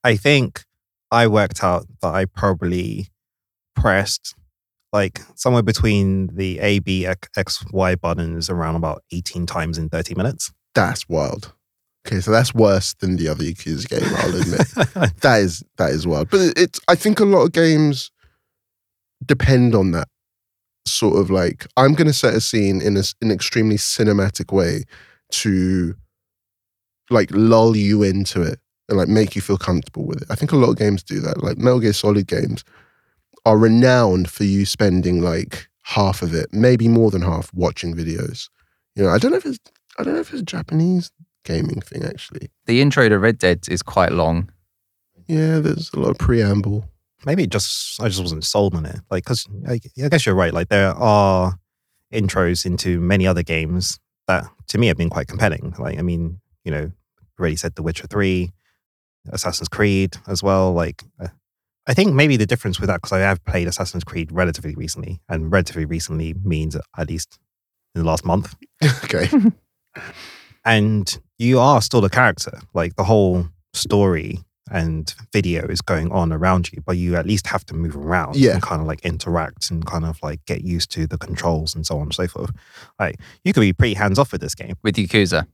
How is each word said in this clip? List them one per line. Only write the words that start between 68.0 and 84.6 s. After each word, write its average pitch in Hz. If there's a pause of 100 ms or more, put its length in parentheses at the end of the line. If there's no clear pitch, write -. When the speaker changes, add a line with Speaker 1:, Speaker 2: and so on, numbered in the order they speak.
Speaker 1:
the 82
last 80
month. 87 (280)
Speaker 2:
<laughs> 135
Okay. -
Speaker 1:
<laughs> 294 (1300)
And 107 (200)
you 123
are 135
still 113
the 98
character. 113 (140)
Like, 87
the 101
whole 92 (260)
story 92 (300)
and 80 (180)
video 87
is 90
going 85
on 85
around 90
you, -
but 90
you 87
at 82
least 101
have -
to -
move 80
around 87
Speaker 2:
Yeah. 131
Speaker 1:
and 92
kind 80
of, 80
like, 78
interact 82
and 82
kind 80
of, 82
like, 76
get -
used 85
to 80
the 78
controls 78
and 80
so 80
on 73
and 73
so 87
forth. - (480)
Like, 90 (240)
you 185
could 127
be 98
pretty 110
hands-off 101
with 90
this 76
game. -